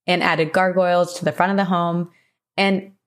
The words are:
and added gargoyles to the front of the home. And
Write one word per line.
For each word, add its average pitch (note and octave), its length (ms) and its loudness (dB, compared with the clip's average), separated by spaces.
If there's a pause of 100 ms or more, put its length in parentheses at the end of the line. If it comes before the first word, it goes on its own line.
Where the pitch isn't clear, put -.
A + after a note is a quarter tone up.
and F3 160 0
added D#3+ 300 0
gargoyles F3+ 640 0
to - 100 -10
the D#3 80 0
front F3+ 180 0
of G3 60 0
the G3 80 0
home. F3 460 -2 (480)
And G3 340 -2 (140)